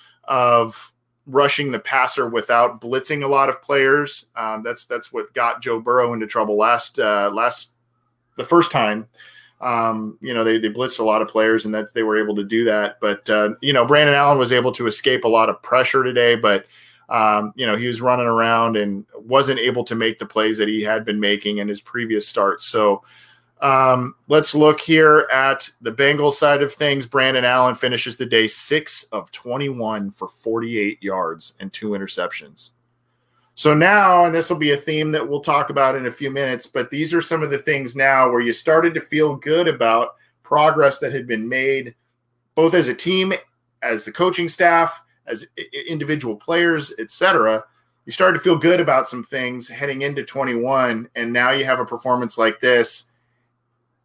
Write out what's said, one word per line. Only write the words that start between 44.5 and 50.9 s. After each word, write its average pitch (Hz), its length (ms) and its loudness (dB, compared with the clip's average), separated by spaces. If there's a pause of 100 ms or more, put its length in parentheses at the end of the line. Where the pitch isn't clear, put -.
staff, 170 500 2 (260)
as 110 200 -10 (120)
i-, - 40 -14
i-, - 260 -12
individual 143 480 -6
players, 165 640 -2
et 110 120 -12
cetera. 117 540 0 (400)
You 120 80 -14
started 185 240 2
to - 80 -10
feel 170 140 4
good 170 220 4
about 135 280 0
some 120 160 -12
things 123 420 -8
heading 135 360 -8
into 139 200 -6
twenty-one, 123 920 -2